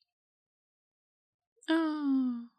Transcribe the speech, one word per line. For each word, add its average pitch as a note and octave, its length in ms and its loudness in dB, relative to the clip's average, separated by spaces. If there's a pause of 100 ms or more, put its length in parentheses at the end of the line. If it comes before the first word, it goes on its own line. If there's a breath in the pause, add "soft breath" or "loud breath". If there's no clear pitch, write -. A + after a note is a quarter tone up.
(1700)
Oh, C#4 800 0 (120)